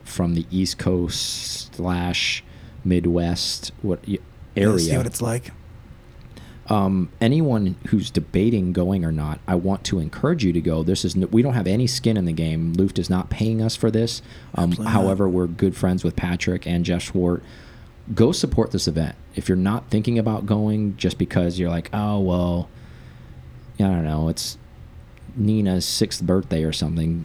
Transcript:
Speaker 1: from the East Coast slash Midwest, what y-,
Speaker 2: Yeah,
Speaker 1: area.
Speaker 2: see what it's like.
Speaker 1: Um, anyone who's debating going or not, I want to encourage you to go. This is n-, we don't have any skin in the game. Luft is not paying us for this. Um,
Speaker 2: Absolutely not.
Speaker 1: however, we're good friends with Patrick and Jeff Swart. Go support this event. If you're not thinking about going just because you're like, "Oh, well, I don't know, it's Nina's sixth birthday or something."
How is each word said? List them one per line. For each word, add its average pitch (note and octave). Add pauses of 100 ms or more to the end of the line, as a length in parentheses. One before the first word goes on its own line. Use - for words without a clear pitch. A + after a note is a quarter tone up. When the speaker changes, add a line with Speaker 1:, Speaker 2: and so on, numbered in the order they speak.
Speaker 1:
from F2
the E2
East F#2
Coast -
slash F2 (400)
Midwest, F2 (100)
what F#2
y-, G2+ (360)
Speaker 2:
Yeah, G2
Speaker 1:
area. G#2
Speaker 2:
see E2
what E2
it's -
like. A#2 (1200)
Speaker 1:
Um, F#2+ (100)
anyone A#2 (120)
who's G#2
debating F#2+
going F#2
or E2
not, D2+
I F#2
want F#2+
to F#2+
encourage C3+
you F2+
to E2
go. D#2+
This F2+
is F2+
n-, F#2
we A2+
don't B2+
have G#2
any A2
skin A2+
in F2+
the E2+
game. E2
Luft F#2+
is E2+
not F#2
paying A2
us A2+
for A2+
this. A2+ (340)
Um, E2+
Speaker 2:
Absolutely G2
not. A2
Speaker 1:
however, F#2+
we're F2+
good F2+
friends F#2
with E2+
Patrick F2
and F2
Jeff F2
Swart. F2 (720)
Go A#2
support B2
this F#2
event. D#2+ (180)
If -
you're F#2
not G2+
thinking A2+
about G#2+
going G#2+
just -
because F2
you're F2
like, E2+
"Oh, G#2
well, F2+ (1080)
I G#2+
don't F2+
know, D#2
it's - (800)
Nina's G#2
sixth -
birthday E2+
or D#2+
something." E2